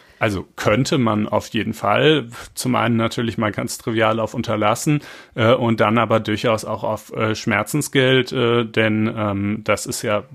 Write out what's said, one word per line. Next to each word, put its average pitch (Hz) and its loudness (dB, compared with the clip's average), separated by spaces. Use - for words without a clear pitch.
Also 98 -2
könnte 127 2
man 110 0
auf 107 -2
jeden 107 -4
Fall. 123 2
Zum 123 -2
einen 113 2
natürlich 113 -2
mal 107 0
ganz 123 -6
trivial 110 0
auf 110 -2
Unterlassen, 117 0
äh, 117 4
und 117 2
dann 110 4
aber 113 2
durchaus 107 -2
auch 92 -6
auf, 107 -6
äh, 110 -2
Schmerzensgeld, 127 0
äh, 120 2
denn, 110 2
ähm, 104 -2
das 104 0
ist - -6
ja 107 -2